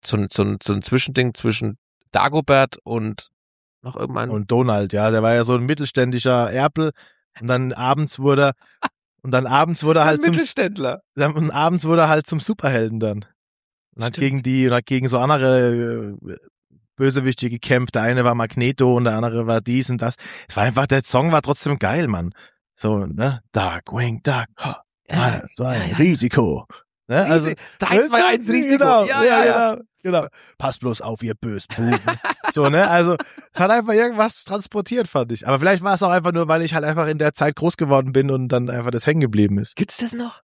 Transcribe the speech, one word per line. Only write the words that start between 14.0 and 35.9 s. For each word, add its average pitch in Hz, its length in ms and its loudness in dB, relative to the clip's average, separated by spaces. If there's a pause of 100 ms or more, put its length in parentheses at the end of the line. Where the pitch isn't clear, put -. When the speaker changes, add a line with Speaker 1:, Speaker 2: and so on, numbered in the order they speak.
Speaker 2:
hat 120 120 -4
Speaker 1:
Stimmt. 143 100 -2
Speaker 2:
gegen 135 180 0
die, 131 240 2
und 120 60 4
hat 120 120 0
gegen 131 220 -2
so 123 100 0
andere, 120 1000 0 (100)
äh, 92 100 -14 (580)
Bösewichte 131 540 0
gekämpft. 123 460 -2
Der 113 80 0
eine 123 200 0
war 120 120 2
Magneto 123 600 2
und 120 100 2
der 113 100 2
andere 113 320 -2
war 113 140 0
dies 120 280 -2
und 123 120 -2
das. 117 140 -4 (320)
Es - 80 -12
war 101 80 0
einfach, 123 220 2
der 135 180 2
Song 147 280 2
war 156 100 4
trotzdem 143 380 -2
geil, 139 280 0
Mann. 87 260 -4 (420)
So, 104 300 -2
ne? 117 360 -2 (120)
Darkwing 104 680 -4
Duck, 127 220 -2 (140)
ha, - 240 -8 (260)
Speaker 1:
Ja, 127 320 0 (140)
Speaker 2:
so 123 80 -6
ein 123 180 -2
Speaker 1:
ja, 90 60 -4
ja. 85 80 -4
Speaker 2:
Risiko. 120 720 2 (400)
Ne? 147 180 2
Also, 160 220 2
Speaker 1:
Risi-, 156 80 -4 (240)
drei, 190 240 2
zwei, 240 240 4
eins, 240 200 0
Speaker 2:
genau, 226 100 2
Speaker 1:
Risiko. 277 280 2
Ja, 262 380 4
Speaker 2:
ja, - 0 -
Speaker 1:
ja, 226 220 4
ja. 233 300 2
Speaker 2:
genau, - 80 -18 (200)
genau. 175 240 0 (320)
Pass 135 180 -4
bloß 120 240 -4
auf, 113 220 -10
ihr 110 120 -6
Bösbuben. 113 680 -4
<laughs> - 60 -2 (440)
So, 147 160 2
ne? 170 200 4
Also, 175 260 2 (380)
es - 80 -10
hat 190 100 4
einfach 226 220 2
irgendwas 226 500 0
transportiert, 208 640 -6
fand 117 240 -4
ich. 113 160 -8
Aber 135 100 2
vielleicht 180 280 2
war 196 80 2